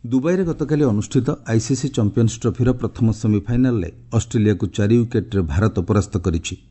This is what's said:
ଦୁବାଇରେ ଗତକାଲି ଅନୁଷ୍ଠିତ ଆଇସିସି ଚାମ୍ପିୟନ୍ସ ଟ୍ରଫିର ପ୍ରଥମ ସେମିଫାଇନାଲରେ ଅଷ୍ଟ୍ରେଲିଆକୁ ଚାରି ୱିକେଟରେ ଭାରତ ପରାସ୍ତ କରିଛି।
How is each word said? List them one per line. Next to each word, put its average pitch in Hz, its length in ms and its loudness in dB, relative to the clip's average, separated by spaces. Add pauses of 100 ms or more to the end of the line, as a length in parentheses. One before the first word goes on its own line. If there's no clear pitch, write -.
ଦୁବାଇରେ 139 400 0
ଗତକାଲି 151 400 0
ଅନୁଷ୍ଠିତ 113 440 0 (200)
ଆଇସିସି 117 400 0
ଚାମ୍ପିୟନ୍ସ 113 480 0
ଟ୍ରଫିର 123 360 0
ପ୍ରଥମ 120 400 -2
ସେମିଫାଇନାଲରେ 110 760 0 (240)
ଅଷ୍ଟ୍ରେଲିଆକୁ 107 540 0
ଚାରି 104 320 2
ୱିକେଟରେ 113 440 0
ଭାରତ 82 380 0
ପରାସ୍ତ 95 400 0
କରିଛି। 82 340 -4 (160)